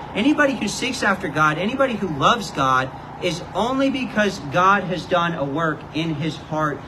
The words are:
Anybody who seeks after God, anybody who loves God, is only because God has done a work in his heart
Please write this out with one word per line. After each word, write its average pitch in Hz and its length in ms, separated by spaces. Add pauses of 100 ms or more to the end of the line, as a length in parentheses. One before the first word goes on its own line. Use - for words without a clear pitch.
(140)
Anybody 277 400
who 220 120
seeks 233 360
after 196 260
God, 156 300
anybody 254 380
who 196 120
loves 165 440
God, 131 360 (340)
is 175 200 (120)
only 262 360
because 214 480 (120)
God 185 340
has 170 200
done 170 300
a 139 100
work 147 340 (140)
in 160 220
his 151 220
heart 156 520